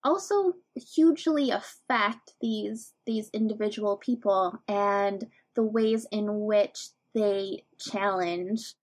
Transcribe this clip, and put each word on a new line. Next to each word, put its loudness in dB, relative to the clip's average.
also 2
hugely 4
affect -2
these, -6
these -4
individual 0
people 0
and 0
the 2
ways 2
in -2
which 0
they 0
challenge -2